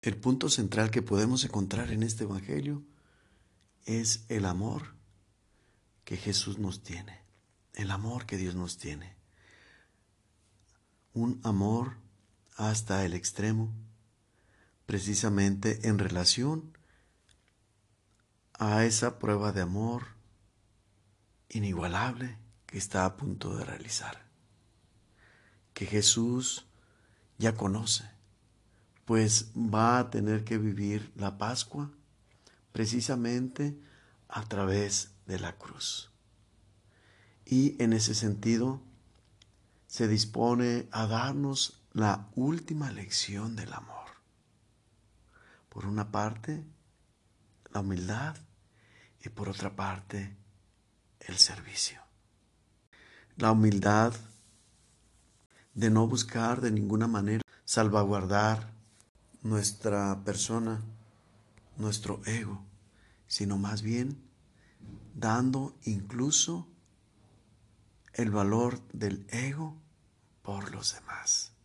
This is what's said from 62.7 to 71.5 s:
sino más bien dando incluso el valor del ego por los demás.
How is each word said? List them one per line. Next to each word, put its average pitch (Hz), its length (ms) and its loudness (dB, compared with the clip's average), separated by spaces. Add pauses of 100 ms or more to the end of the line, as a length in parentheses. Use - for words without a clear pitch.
sino 101 300 0
más 104 240 -2
bien 123 460 -2 (840)
dando 127 680 0
incluso 123 840 0 (1400)
el 113 200 0
valor 107 500 2 (100)
del 98 380 -4
ego 139 500 -6 (640)
por 101 320 -8
los 104 200 -4
demás. - 580 -4 (120)